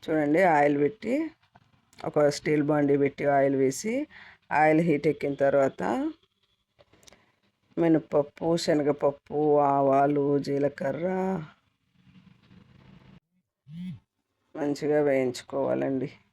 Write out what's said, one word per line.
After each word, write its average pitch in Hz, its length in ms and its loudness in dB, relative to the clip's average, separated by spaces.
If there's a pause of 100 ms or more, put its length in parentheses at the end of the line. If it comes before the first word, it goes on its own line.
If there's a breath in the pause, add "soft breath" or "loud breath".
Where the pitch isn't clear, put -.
చూడండి, 156 380 0 (140)
ఆయిల్ 147 280 4
పెట్టి, 220 320 -4 (920)
ఒక 151 160 2 (100)
స్టీల్ 151 340 -2
బాండీ 147 340 2
పెట్టి 143 220 -2 (120)
ఆయిల్ 139 240 2
వేసి, 135 320 -2 (680 loud breath)
ఆయిల్ 156 300 4
హీట్ 151 220 0
ఎక్కిన 143 320 -4
తర్వాత 139 380 2 (2000 soft breath)
మినపప్పు, 156 680 0 (160)
శనగపప్పు, 147 760 -2 (320)
ఆవాలు, 139 540 2 (200)
జీలకర్ర 139 640 -4 (3500)
మంచిగా 147 540 -2
వేయించుకోవాలండి. 135 1000 -2 (220)